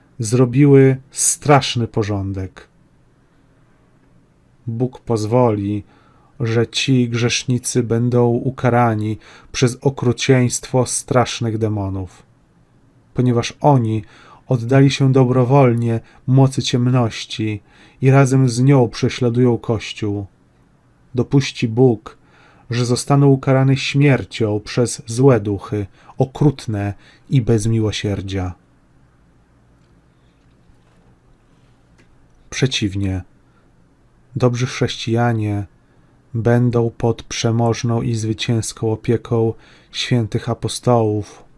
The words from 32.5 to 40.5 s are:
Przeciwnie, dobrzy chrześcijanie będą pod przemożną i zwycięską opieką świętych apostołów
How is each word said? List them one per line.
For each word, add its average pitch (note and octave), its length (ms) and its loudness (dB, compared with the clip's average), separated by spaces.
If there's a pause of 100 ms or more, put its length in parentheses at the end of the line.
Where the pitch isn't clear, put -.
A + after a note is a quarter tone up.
Przeciwnie, G2 720 -4 (1120)
dobrzy A#2+ 300 2
chrześcijanie A2+ 1000 -2 (680)
będą A#2 560 2
pod - 320 -2
przemożną A#2 800 -2
i B2 120 -4
zwycięską A2 800 -4
opieką A2+ 600 -2 (400)
świętych - 560 -4
apostołów A2+ 960 -2 (140)